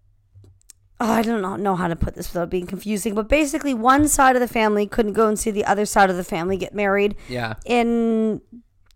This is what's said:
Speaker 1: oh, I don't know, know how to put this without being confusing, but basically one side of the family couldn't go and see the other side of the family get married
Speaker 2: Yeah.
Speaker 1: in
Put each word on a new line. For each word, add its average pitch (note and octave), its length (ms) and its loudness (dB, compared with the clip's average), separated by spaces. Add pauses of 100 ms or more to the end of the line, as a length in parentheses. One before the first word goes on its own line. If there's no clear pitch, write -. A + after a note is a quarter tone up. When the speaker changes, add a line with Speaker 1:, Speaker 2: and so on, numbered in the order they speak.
(1000)
Speaker 1:
oh, A3+ 120 0
I A3+ 100 4
don't A3 200 -2
know, F#3+ 140 -4
know G3 200 0
how F3 120 -2
to E3 80 -2
put - 180 -2
this - 180 -10
without F3 180 -4
being F3+ 160 -4
confusing, G3+ 480 -4
but G#3+ 140 -2
basically C#4+ 460 0
one C4 340 4
side C4 280 4
of B3 40 2
the B3 80 0
family G#3 380 2
couldn't G3+ 280 -2
go A3 140 4
and G#3+ 100 0
see - 120 -2
the G3+ 140 -2
other G3+ 220 0
side G3+ 240 4
of F3+ 60 -2
the F3+ 80 -6
family F#3 320 -4
get F3+ 180 -8
married G3+ 420 0 (120)
Speaker 2:
Yeah. A#2+ 260 -6 (100)
Speaker 1:
in A3+ 760 0 (560)